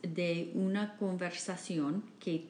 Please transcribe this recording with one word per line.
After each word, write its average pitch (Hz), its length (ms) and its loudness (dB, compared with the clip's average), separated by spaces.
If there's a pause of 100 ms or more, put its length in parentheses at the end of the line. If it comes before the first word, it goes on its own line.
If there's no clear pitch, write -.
de 170 520 2
una 196 420 2
conversación 180 1040 0 (160)
que 165 200 0 (120)